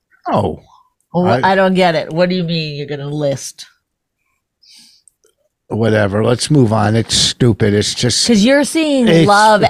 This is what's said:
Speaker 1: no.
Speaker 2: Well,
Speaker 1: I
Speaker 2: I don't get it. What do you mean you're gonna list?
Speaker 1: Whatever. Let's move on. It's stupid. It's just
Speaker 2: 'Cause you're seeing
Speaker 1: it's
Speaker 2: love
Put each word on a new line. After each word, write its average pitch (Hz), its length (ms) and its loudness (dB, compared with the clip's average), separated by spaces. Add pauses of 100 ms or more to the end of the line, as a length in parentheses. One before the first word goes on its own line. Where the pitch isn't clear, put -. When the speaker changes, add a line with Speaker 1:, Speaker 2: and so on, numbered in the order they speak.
(300)
Speaker 1:
no. - 320 -4 (520)
Speaker 2:
Well, 175 120 -2 (200)
Speaker 1:
I 190 80 2
Speaker 2:
I - 20 0
don't 190 180 2
get 180 220 0
it. - 160 -6
What 175 160 0
do 185 80 -2
you 185 80 -4
mean 160 320 -6
you're 143 100 -10
gonna 143 220 -10
list? 143 580 -6 (2000)
Speaker 1:
Whatever. 107 560 0
Let's 120 280 0
move 127 200 4
on. 107 240 0
It's 113 200 -2
stupid. 110 580 0
It's 104 220 -2
just - 320 -2
Speaker 2:
'Cause 214 160 2
you're 269 200 2
seeing 285 440 -2
Speaker 1:
it's 165 200 4
Speaker 2:
love 208 420 4